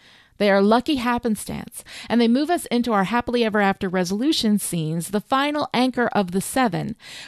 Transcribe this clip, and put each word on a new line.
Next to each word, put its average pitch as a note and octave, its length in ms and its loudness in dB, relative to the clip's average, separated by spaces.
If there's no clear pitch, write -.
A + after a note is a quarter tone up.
They G3+ 100 2
are G3 140 4
lucky A#3+ 320 4
happenstance, A#3+ 880 -4
and A#3 100 2
they A#3 80 4
move C#4 220 2
us F4 220 0
into A#3+ 200 0
our G3 120 2
happily A#3+ 420 0
ever G#3 160 0
after G3 260 0
resolution G#3 680 0
scenes, E3 520 -4
the G3+ 120 -2
final C#4+ 540 -2
anchor B3 320 0
of F3+ 240 0
the F#3+ 100 0
seven, E3+ 540 -2